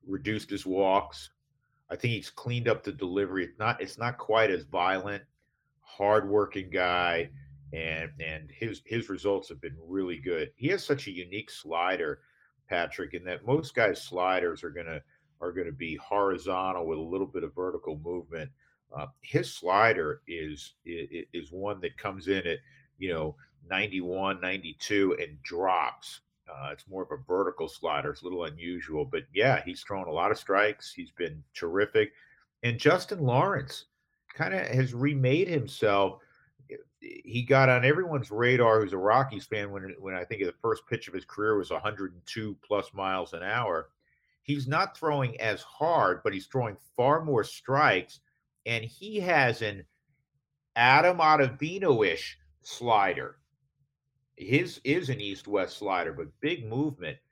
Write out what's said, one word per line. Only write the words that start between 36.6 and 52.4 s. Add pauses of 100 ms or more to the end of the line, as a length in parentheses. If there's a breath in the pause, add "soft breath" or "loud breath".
He
got
on
everyone's
radar
who's
a
Rockies
fan
when,
when
I
think
the
first
pitch
of
his
career
was
a
hundred
and
two
plus
miles
an
hour. (520)
He's
not
throwing
as
hard,
but
he's
throwing (200)
far
more
strikes, (460)
and
he
has
an (920)
Adam
Ottavino-ish (240)